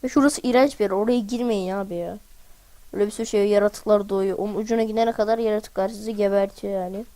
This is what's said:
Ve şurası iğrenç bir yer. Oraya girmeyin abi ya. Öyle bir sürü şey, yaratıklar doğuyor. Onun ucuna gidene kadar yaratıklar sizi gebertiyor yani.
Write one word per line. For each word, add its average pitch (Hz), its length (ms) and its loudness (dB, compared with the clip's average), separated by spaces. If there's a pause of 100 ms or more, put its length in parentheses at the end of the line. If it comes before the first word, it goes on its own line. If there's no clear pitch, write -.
Ve 254 40 -2
şurası 285 360 4
iğrenç 254 360 4
bir 214 40 2
yer. 196 60 0
Oraya 214 280 2
girmeyin 214 540 -2
abi 196 220 -6
ya. 175 240 -6 (760)
Öyle 202 120 2
bir 214 40 -6
sürü 226 160 -6
şey, 202 220 2
yaratıklar 208 600 2
doğuyor. 196 300 -2
Onun 208 160 -4
ucuna 226 280 0
gidene 226 300 0
kadar 220 260 0
yaratıklar 214 500 -2
sizi 214 280 -8
gebertiyor 202 560 0
yani. 190 320 -6 (120)